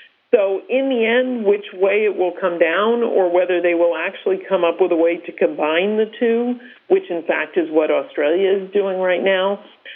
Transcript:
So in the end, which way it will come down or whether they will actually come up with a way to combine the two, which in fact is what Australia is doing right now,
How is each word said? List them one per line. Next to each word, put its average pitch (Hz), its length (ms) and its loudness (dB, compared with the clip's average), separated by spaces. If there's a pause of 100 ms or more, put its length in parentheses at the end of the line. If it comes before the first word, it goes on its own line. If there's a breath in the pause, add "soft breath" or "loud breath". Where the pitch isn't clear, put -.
(340 loud breath)
So 196 340 2
in 269 240 0
the 226 160 0
end, 247 380 0
which 202 260 0
way 196 320 0
it 208 140 0
will 180 180 0
come 175 240 -2
down 208 440 2
or 185 280 2
whether 180 300 2
they 175 120 2
will 170 220 2
actually 190 540 -4
come 185 160 0
up 170 160 0
with 180 100 2
a 165 80 2
way 170 240 2
to 170 80 -12
combine 165 640 0
the 214 240 0
two, 240 400 0 (300 loud breath)
which 190 200 2
in 170 140 -6
fact 156 320 -4
is 156 160 0
what 156 180 2
Australia 156 600 0
is 190 220 -2
doing 196 260 -2
right 180 240 0
now, 196 400 0 (320 loud breath)